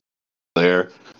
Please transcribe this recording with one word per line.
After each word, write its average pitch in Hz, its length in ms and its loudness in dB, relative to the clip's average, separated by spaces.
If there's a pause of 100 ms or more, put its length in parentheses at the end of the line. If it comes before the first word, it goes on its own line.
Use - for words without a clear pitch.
(560)
there. 90 340 0 (300)